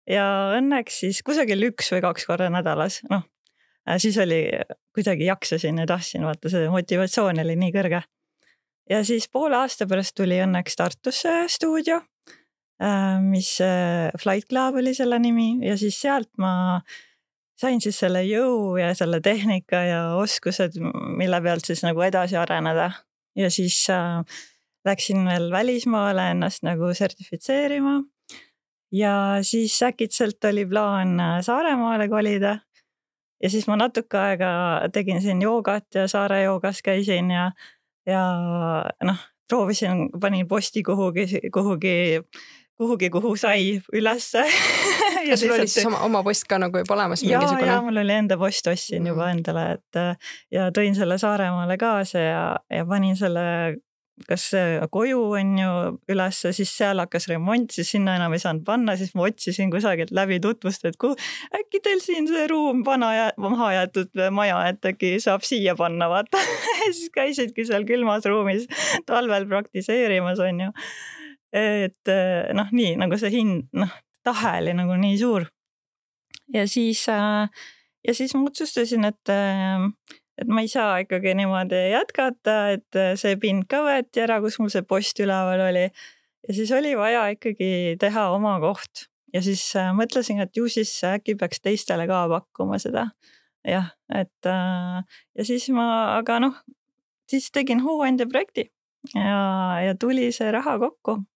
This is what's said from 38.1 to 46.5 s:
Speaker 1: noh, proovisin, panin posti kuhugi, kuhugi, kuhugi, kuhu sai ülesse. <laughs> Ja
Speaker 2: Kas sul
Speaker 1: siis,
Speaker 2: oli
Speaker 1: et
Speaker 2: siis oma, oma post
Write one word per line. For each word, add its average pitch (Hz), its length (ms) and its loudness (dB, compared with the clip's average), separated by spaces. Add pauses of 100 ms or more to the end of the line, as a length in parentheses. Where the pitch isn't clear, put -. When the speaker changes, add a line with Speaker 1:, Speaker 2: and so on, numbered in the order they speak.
Speaker 1:
noh, 180 240 -2 (240)
proovisin, 202 640 0 (100)
panin 196 280 0
posti 202 360 -2
kuhugi, 196 420 0 (240)
kuhugi, 175 720 0 (560)
kuhugi, 226 320 0
kuhu 202 260 0
sai 196 520 2
ülesse. 233 600 0
<laughs> - 60 4 (720)
Ja 269 140 4
Speaker 2:
Kas - 20 4
sul 226 80 2
Speaker 1:
siis, 240 80 4
Speaker 2:
oli 220 80 4
Speaker 1:
et 214 80 0
Speaker 2:
siis 214 160 2
oma, 220 140 0
oma 214 180 2
post 202 320 2